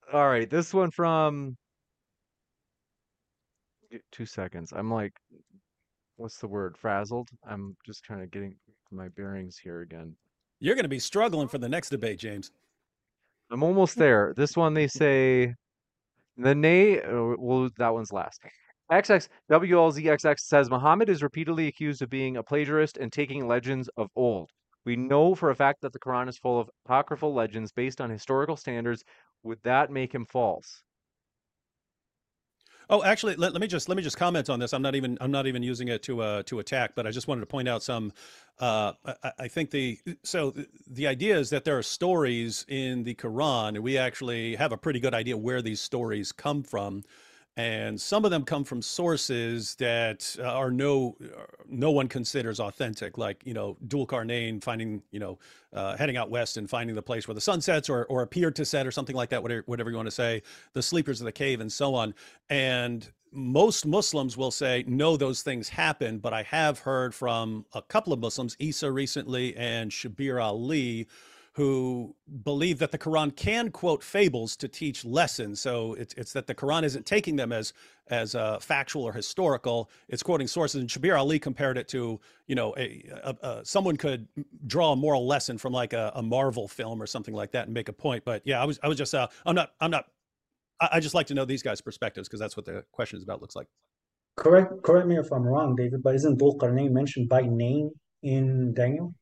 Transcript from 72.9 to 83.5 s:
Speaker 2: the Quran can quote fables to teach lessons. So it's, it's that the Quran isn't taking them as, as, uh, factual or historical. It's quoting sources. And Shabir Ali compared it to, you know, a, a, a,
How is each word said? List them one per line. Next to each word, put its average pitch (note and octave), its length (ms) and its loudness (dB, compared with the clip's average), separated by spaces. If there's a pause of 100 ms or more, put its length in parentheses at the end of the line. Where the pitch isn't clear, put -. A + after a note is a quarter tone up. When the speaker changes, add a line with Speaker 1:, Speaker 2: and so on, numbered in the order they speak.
Speaker 2:
the D#3+ 60 -6
Quran D#3 380 0
can A3 340 0
quote D#3+ 320 0
fables B2+ 540 2
to C#3+ 120 -8
teach - 360 -8
lessons. A#2 560 0
So A#2 320 -2
it's, A2 220 -10
it's - 180 -12
that C3+ 140 -6
the B2+ 80 -6
Quran D#3 280 0
isn't C3 220 -2
taking G3 320 0
them A#2+ 160 -2
as, A2 220 -4 (320)
as, A2+ 280 -2
uh, A2 240 -2
factual C#3 460 -2
or A2 80 -4
historical. A#2+ 800 -2 (180)
It's B2 140 -8
quoting D3 240 2
sources. C#3+ 340 0
And B2 80 -4
Shabir D#3 300 2
Ali D3 200 2
compared C3+ 380 -2
it A#2+ 120 -6
to, A#2 300 -4 (280)
you C3+ 80 -4
know, A2+ 240 -2
a, - 260 -8 (180)
a, C3 140 -6 (100)
a, A2+ 200 -8